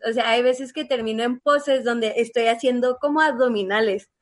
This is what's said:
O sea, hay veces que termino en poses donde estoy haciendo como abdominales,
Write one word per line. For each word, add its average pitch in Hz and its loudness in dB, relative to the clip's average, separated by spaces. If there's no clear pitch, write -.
O 226 -2
sea, 226 0
hay 240 2
veces 254 0
que 311 -6
termino 220 -4
en 247 -4
poses 285 2
donde 233 -2
estoy 233 0
haciendo 247 0
como 294 0
abdominales, 220 0